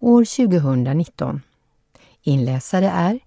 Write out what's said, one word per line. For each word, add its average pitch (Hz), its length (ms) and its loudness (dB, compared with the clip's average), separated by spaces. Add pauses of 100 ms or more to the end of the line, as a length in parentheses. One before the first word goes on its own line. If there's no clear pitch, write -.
år 240 260 4
tjugohundranitton. 143 1160 -2 (800)
Inläsare 139 680 -2
är 185 380 -2